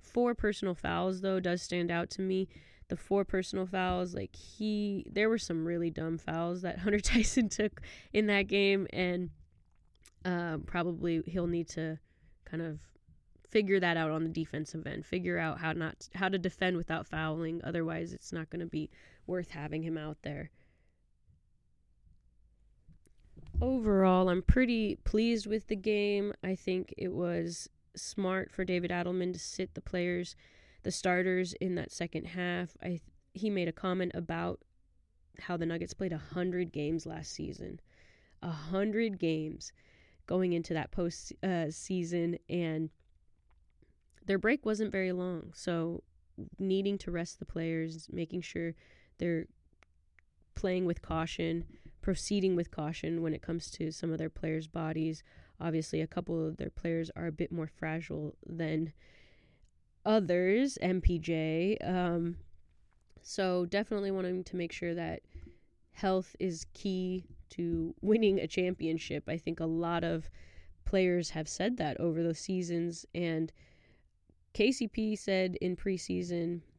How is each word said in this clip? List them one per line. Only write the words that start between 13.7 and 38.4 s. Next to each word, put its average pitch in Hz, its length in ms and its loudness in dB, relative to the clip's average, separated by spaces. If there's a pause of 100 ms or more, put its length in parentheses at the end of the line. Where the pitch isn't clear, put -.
that 175 160 4
out 160 140 2
on 160 140 0
the 165 40 0
defensive 160 580 -4
end, 147 200 -8
figure 175 320 0
out 160 200 -2
how 160 140 -2
not, 160 420 -6
how 185 140 2
to 196 100 2
defend 180 380 0
without 165 300 -4
fouling. 160 580 -2
Otherwise, 165 480 -2
it's - 200 -14
not 165 180 -6
gonna - 160 -6
be 156 240 -4 (360)
worth 180 240 -4
having 156 320 -6
him 160 140 -2
out 151 260 -8
there. 151 280 -8 (3000)
Overall, 196 680 8
I'm 180 140 4
pretty 233 600 6
pleased 220 420 4
with 214 220 -2
the 202 80 0
game. 202 560 2 (120)
I 190 100 0
think 185 420 -2
it 185 160 -4
was 170 560 -2 (280)
smart 190 560 -2
for 190 120 -2
David 180 260 0
Adelman 180 420 0
to 180 60 -8
sit - 360 -8
the - 60 -10
players, 175 560 -2 (460)
the - 80 -4
starters 180 640 2
in 185 200 -2
that - 180 -4
second - 340 -6
half. 175 560 -4
I, 175 180 -4 (340)
he 208 160 -2
made 180 180 2
a 165 40 0
comment 180 420 0
about 170 460 -4 (800)
how 180 160 -4
the 165 100 0
Nuggets 170 260 -2
played 185 200 -2
a 156 60 -2
hundred 180 540 -2
games 156 320 -2
last 160 280 -8
season. - 480 -8 (640)